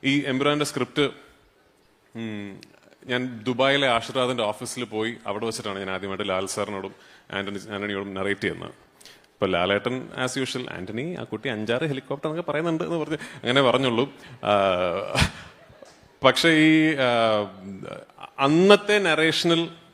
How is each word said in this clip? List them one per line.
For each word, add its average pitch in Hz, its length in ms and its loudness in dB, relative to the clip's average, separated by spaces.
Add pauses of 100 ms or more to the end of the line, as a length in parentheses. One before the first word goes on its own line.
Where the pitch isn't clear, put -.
ഈ 139 220 2
എമ്പുരാന്റെ 143 380 0
സ്ക്രിപ്റ്റ്, 139 460 -2 (1040)
ഉം, 104 440 -10 (460)
ഞാൻ 123 360 -4
ദുബായിലെ 135 460 2
ആശീർവാദിന്റെ 123 540 0
ഓഫീസിൽ 117 420 -4
പോയി, 110 320 -4 (100)
അവിടെ 107 200 -4
വെച്ചിട്ടാണ് 104 320 -6
ഞാൻ 95 120 -6
ആദ്യമായിട്ട് 98 380 -6
ലാൽ 95 180 0
സാറിനോടും 98 480 -6 (380)
ആന്റണി, 98 260 -6 (160)
ആന്റണിയോടും 101 400 -6
നറേറ്റ് 98 260 -2
ചെയ്യുന്നത്. 85 300 -4 (400)
ഇപ്പൊ - 360 -6
ലാലേട്ടൻ 101 640 0 (160)
as 131 200 -4
usual, 127 260 -8
"ആന്റണി, 113 440 -8
ആ - 80 -10
കുട്ടി 110 260 -8
അഞ്ചാറ് 117 380 -2
ഹെലികോപ്റ്റർ 143 440 -6
എന്നൊക്കെ 165 200 -6
പറയുന്നുണ്ട്" 160 340 -2
എന്ന് 165 120 -4
പറഞ്ഞ് 151 200 -4
അങ്ങനെ 127 460 0
പറഞ്ഞുള്ളൂ. 127 500 4 (200)
ആ, 107 200 0 (1700)
പക്ഷേ 131 240 6
ഈ, 156 460 6
ആ, 117 460 2 (1000)
അന്നത്തെ 196 600 6
നറേഷനിൽ 165 680 2 (260)